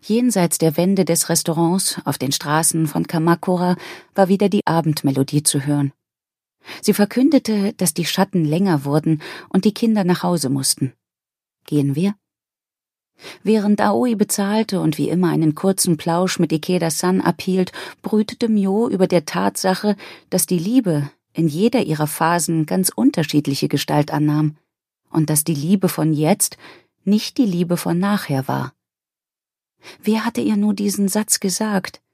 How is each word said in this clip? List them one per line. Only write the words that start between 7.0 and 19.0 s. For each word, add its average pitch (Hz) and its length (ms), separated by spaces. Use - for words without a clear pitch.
dass 180 200
die 175 120
Schatten 190 380
länger 156 400
wurden 151 380
und 190 140
die 208 120
Kinder 220 280
nach 175 200
Hause 175 260
mussten. 135 440
„Gehen 139 300
wir?“ 196 200
Während 208 360
Aoi 233 360
bezahlte 202 680
und 156 160
wie 147 120
immer 180 200
einen 156 240
kurzen 185 440
Plausch 175 420
mit 165 120
Ikeda-san 175 720
abhielt, 185 500
brütete - 480
Myo 208 400
über 185 160